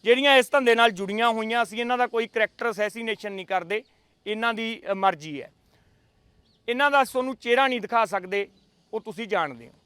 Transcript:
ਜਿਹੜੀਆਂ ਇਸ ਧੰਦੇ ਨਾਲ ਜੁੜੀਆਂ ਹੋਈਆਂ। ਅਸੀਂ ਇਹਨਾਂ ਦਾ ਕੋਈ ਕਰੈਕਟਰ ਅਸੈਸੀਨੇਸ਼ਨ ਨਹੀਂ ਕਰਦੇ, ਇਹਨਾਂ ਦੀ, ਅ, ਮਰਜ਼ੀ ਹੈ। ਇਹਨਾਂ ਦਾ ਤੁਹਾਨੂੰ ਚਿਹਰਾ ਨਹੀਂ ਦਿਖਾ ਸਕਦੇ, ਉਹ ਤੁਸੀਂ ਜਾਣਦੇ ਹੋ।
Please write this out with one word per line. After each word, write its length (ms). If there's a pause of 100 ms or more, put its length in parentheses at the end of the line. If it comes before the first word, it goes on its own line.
ਜਿਹੜੀਆਂ 320
ਇਸ 140
ਧੰਦੇ 240
ਨਾਲ 160
ਜੁੜੀਆਂ 380
ਹੋਈਆਂ। 340
ਅਸੀਂ 160
ਇਹਨਾਂ 200
ਦਾ 80
ਕੋਈ 200
ਕਰੈਕਟਰ 440
ਅਸੈਸੀਨੇਸ਼ਨ 640
ਨਹੀਂ 140
ਕਰਦੇ, 360 (440)
ਇਹਨਾਂ 280
ਦੀ, 360
ਅ, 40
ਮਰਜ਼ੀ 480
ਹੈ। 100 (1160)
ਇਹਨਾਂ 220
ਦਾ 140
ਤੁਹਾਨੂੰ 320
ਚਿਹਰਾ 320
ਨਹੀਂ 120
ਦਿਖਾ 240
ਸਕਦੇ, 440 (440)
ਉਹ 80
ਤੁਸੀਂ 260
ਜਾਣਦੇ 400
ਹੋ। 60 (140)